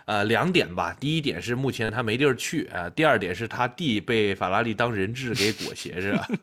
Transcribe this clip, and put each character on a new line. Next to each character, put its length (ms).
呃， 200
两 280
点 220
吧。 260
第 160
一 60
点 180
是 140
目 180
前 180
他 120
没 120
地 120
儿 100
去， 340
呃， 200
第 160
二 120
点 160
是 140
他 180
弟 320
被 360
法 160
拉 100
利 140
当 200
人 200
质 200
给 200
裹 200
挟 240
着。 240